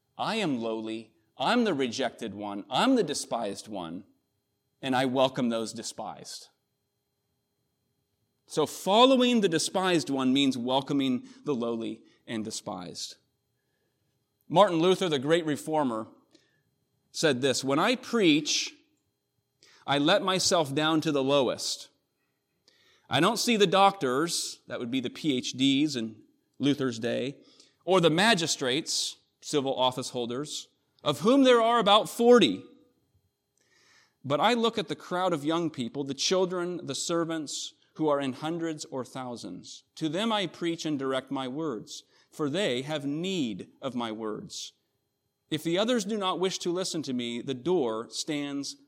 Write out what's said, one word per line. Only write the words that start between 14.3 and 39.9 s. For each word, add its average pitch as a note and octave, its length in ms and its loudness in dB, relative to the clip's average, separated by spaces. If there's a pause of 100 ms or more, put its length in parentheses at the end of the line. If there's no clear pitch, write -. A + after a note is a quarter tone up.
Martin F3 300 6
Luther, F#3 300 4
the D3+ 100 0
great D#3+ 260 2
reformer, C#3 640 -2 (1040)
said C#3+ 300 0
this, B2+ 240 0
"When C#3 160 2
I A3+ 160 2
preach, E3 760 2 (1120)
I C#3+ 140 0
let D#3+ 240 4
myself F3+ 500 2
down D#3 280 2
to D#3 100 0
the C#3 140 2
lowest. C3 640 0 (1200)
I B2+ 80 0
don't F#3+ 200 2
see A#3 180 2
the G3+ 100 4
doctors," E3+ 1000 2
that A#2+ 100 -8
would A#2 140 -6
be C3 80 0
the A#2+ 100 -4
P C3+ 260 -2
H B2 200 -4
Ds C3+ 400 2
in A2+ 260 -8 (380)
Luther's C3 400 0
day, A#2+ 360 -4 (480)
"or F#3 160 4
the E3+ 100 6
magistrates," D#3+ 1080 0 (240)
civil C3+ 340 -2
office B2+ 360 0
holders, B2 580 -6 (340)
"of C#3+ 180 -2
whom B3 220 6
there B3 180 8
are A#3 200 4
about G3+ 280 6
forty. A#3 540 6 (1600)
But C#3+ 160 0
I G#3+ 140 4
look A3+ 240 0
at F#3+ 80 -4
the D3+ 80 -8
crowd F3+ 380 -2
of D3 120 -4
young D#3+ 240 0
people, C3+ 360 -6
the C3+ 100 -6
children, F3+ 720 -2
the C#3 80 -6
servants, E3 800 -4 (220)
who D#3 140 -2
are C#3+ 120 2
in C3+ 140 -2
hundreds D#3+ 520 -6
or B2+ 200 -8
thousands. G#2+ 760 -12 (100)